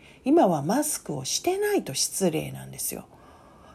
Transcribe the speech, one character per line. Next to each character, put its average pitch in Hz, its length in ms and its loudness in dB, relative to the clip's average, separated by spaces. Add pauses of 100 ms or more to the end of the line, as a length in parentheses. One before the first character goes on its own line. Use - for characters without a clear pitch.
(260)
今 277 220 6
は 151 160 2
マ 240 200 2
ス - 200 -4
ク - 120 -6
を 135 80 -6
し - 200 -4
て 381 160 0
な 415 160 0
い 220 80 2
と 139 100 -8
失 - 380 0
礼 147 200 -4
な - 140 -12
ん - 60 -16
で - 80 -14
す - 160 -6
よ。 - 100 -12 (680)